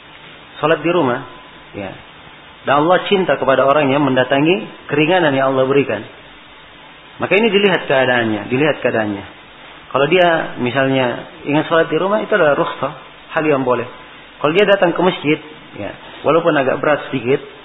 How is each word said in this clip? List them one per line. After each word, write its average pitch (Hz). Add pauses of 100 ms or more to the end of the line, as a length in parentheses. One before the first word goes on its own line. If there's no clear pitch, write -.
(580)
Salat 156
di 160
rumah. 135 (560)
Ya. 98 (720)
Dan 139
Allah 175
cinta 175
kepada 131
orang 139
yang 147
mendatangi 143
keringanan 156
yang 135
Allah 131
berikan. 131 (1200)
Maka 120
ini 226
dilihat 196
keadaannya, 120
dilihat 143
keadaannya. 107 (680)
Kalau 139
dia 175
misalnya 135 (420)
ingin 147
salat 165
di 156
rumah, 196
itu 196
adalah 151
rukhsah, 151 (460)
hal 156
yang 139
boleh. 120 (560)
Kalau 147
dia 196
datang 190
ke 160
masjid, 156 (400)
ya, 101 (320)
walaupun 165
agak 135
berat 147
sedikit, 131 (260)